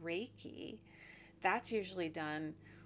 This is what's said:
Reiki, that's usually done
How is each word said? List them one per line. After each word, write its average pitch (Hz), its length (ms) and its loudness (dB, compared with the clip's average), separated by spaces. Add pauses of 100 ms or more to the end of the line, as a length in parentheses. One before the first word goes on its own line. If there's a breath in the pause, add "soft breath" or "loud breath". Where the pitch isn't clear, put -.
Reiki, - 760 -2 (640 loud breath)
that's 208 300 6
usually 185 380 2
done 156 440 0 (320 loud breath)